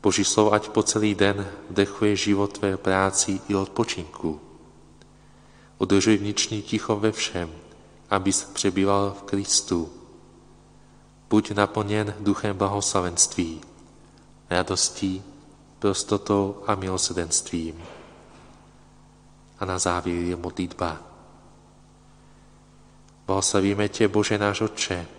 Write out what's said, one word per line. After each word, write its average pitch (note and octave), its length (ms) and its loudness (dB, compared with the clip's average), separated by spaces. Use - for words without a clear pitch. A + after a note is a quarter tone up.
Boží G2 220 4
slovo G#2+ 280 6
ať G#2 160 2
po G#2+ 140 2
celý G#2+ 320 2
den G2+ 340 2
vdechuje G2 460 2
život G2+ 420 0
tvé F#2+ 180 0
práci F#2+ 720 0
i G#2 60 0
odpočinku. F#2+ 840 -4
Udržuj G2 380 6
vnitřní G#2 460 -2
ticho G#2+ 340 -2
ve G#2 160 2
všem, E2+ 380 -4
abys F#2+ 340 2
přebýval G2 720 0
v - 40 -18
Kristu. F#2 680 -2
Buď G#2+ 200 4
naplněn G#2 720 0
duchem G2+ 360 0
blahoslavenství, F2+ 1040 0
radostí, F#2+ 720 -2
prostotou G2+ 880 0
a G#2+ 80 2
milosrdenstvím. E2+ 1080 -4
A G2+ 60 -6
na F#2 140 -4
závěr F2 460 0
je F2 120 -2
modlitba. E2+ 640 -6
Blahoslavíme G2 640 2
tě, G#2 200 2
Bože G#2 300 2
náš G2+ 220 0
Otče F2+ 460 -4